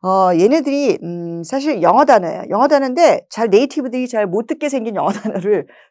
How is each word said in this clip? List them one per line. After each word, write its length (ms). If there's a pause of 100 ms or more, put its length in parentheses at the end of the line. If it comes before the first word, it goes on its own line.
어, 320
얘네들이, 680
음, 420
사실 380
영어 240
단어예요. 440
영어 180
단어인데 640
잘 200
네이티브들이 580
잘 180
못 200
듣게 240
생긴 260
영어 120
<laughs> 40
단어를 540 (240)